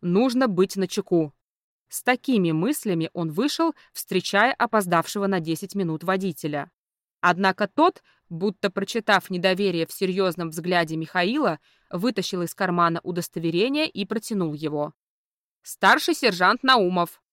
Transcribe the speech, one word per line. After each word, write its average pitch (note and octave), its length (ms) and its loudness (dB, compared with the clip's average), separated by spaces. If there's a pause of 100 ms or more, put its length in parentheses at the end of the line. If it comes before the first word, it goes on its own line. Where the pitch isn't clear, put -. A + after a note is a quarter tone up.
Нужно A#3+ 460 2
быть F#3+ 300 2
начеку. F3+ 560 0 (560)
С - 140 -10
такими A#3+ 500 2
мыслями E3+ 600 -2
он E3 180 -6
вышел, D4 440 -2 (180)
встречая - 600 0
опоздавшего G3 720 0
на F#3+ 140 0
десять E3 340 -6
минут E3 300 -2
водителя. E3+ 680 -4 (500)
Однако G3 480 2
тот, E4+ 340 2 (260)
будто F#3 420 -4
прочитав G3+ 600 0
недоверие F#3 560 0
в - 60 -16
серьёзном F#3 580 -2
взгляде E3 460 0
Михаила, F3+ 600 0 (320)
вытащил F#3 520 -2
из E3+ 120 -6
кармана F3 480 0
удостоверение F3 880 -2
и G3 160 -6
протянул G3+ 480 -4
его. D3+ 400 -6 (720)
"Старший - 520 2
сержант G3 480 2
Наумов". F#3 600 2 (100)